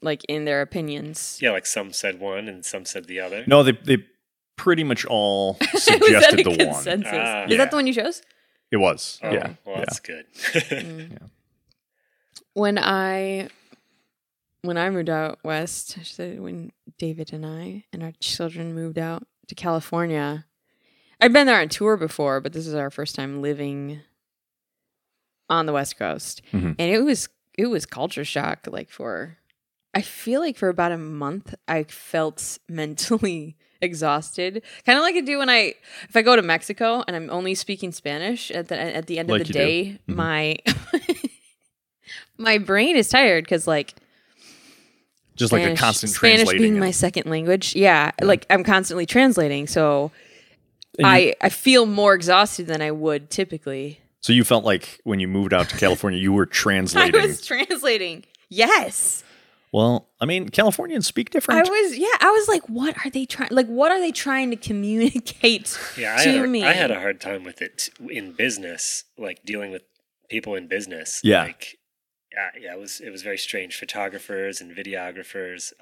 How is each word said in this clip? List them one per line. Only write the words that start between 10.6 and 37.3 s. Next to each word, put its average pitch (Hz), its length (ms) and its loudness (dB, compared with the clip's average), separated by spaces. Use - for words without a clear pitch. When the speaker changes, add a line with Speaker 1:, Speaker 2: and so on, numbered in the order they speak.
Speaker 3:
Yeah. - 60 -20
Speaker 1:
When 202 240 0
I, 190 720 -2
when 175 160 -4
I 175 120 -2
moved 175 200 -4
out 156 340 -4
west, 156 540 -8
I 170 40 -18
should - 140 -18
say 175 240 -12
when 180 320 -12
David 160 340 -8
and 156 140 -10
I 180 460 -12
and 170 100 -12
our 165 180 -12
children 165 540 -8
moved 165 240 -8
out 165 260 -8
to - 60 -16
California, 160 880 -4
I'd 233 120 6
been 285 140 8
there 233 140 6
on 156 80 0
tour 214 280 0
before, 147 440 -2
but 147 120 -8
this 165 140 -10
is 156 80 -8
our 143 160 -4
first 151 240 -10
time 139 280 -8
living 143 580 -6
on 160 160 0
the 151 80 -2
West 139 240 -4
Coast. - 420 -8
Speaker 3:
Mm-hmm. - 240 -2
Speaker 1:
And 170 120 -2
it 220 100 2
was, 277 280 0
it 208 100 -2
was 220 180 -4
culture 147 400 -8
shock. 147 420 -6
Like, - 240 -12
for, 120 460 -10
I 202 80 0
feel 240 400 -4
like 320 160 -4
for 190 140 0
about 175 200 0
a 170 60 -4
month, 156 580 -8
I 160 160 0
felt - 800 -6
<laughs> - 40 -20
mentally 160 880 -4
exhausted. 175 800 -4
Kinda 262 160 6
like 349 140 0
I 359 40 0
do 285 180 -4
when 269 120 4
I, 220 240 4
if - 80 0
I 226 60 4
go 240 120 8
to 233 60 8
Mexico 214 680 -2
and 175 80 -6
I'm 165 160 -8